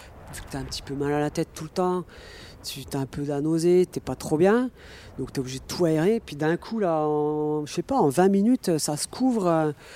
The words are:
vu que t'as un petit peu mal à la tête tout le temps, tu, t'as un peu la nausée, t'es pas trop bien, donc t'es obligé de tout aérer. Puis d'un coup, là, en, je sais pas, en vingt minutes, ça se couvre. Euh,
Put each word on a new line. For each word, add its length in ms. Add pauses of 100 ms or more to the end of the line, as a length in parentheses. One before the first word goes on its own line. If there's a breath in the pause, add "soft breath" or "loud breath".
(340 loud breath)
vu 100
que 60
t'as 80
un 60
petit 180
peu 120
mal 180
à 80
la 100
tête 240
tout 80
le 80
temps, 320 (640 loud breath)
tu, 200
t'as 140
un 80
peu 180
la 160
nausée, 460
t'es 140
pas 160
trop 200
bien, 320 (480 loud breath)
donc 160
t'es 60
obligé 220
de 40
tout 200
aérer. 360
Puis 140
d'un 220
coup, 240
là, 260
en, 580
je 80
sais 100
pas, 140
en 120
vingt 200
minutes, 500
ça 180
se 100
couvre. 400
Euh, 260 (240 loud breath)